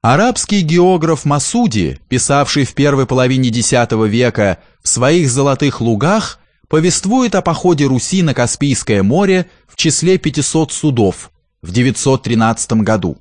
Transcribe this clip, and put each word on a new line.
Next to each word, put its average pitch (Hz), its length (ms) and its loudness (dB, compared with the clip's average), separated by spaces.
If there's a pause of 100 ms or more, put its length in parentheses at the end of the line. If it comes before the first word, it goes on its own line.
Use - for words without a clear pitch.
Арабский 202 600 0
географ 165 600 0
Масуди, 139 760 -2 (100)
писавший 139 560 0
в - 80 -12
первой 139 320 2
половине 127 440 0
десятого 113 540 0
века 110 540 0 (240)
в - 80 -6
своих 143 400 2
«Золотых 139 500 0
лугах», 123 600 0 (280)
повествует 190 680 0
о 185 60 2
походе 160 440 0
Руси 131 360 0
на 151 120 0
Каспийское 120 680 0
море 185 440 2 (200)
в - 120 -20
числе 170 400 0
пятисот 151 560 -2
судов 117 580 -2 (300)
в 82 100 -8
девятьсот 127 520 0
тринадцатом 113 600 0
году. 95 380 -2